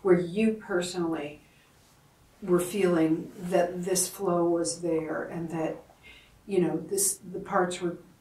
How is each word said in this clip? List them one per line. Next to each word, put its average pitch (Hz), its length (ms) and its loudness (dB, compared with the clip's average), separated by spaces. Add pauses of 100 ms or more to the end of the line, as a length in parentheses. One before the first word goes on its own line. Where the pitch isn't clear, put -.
where 180 180 6
you 208 340 0
personally 165 880 -4 (1000)
were 180 180 2
feeling 175 760 2
that 180 460 0
this 185 240 0
flow 175 380 0
was 170 360 0
there 160 420 -2
and 170 280 -8
that, 160 260 -4 (720)
you 190 140 2
know, 160 280 0
this, - 300 0 (120)
the 196 80 -8
parts 180 400 0
were 175 180 -2 (240)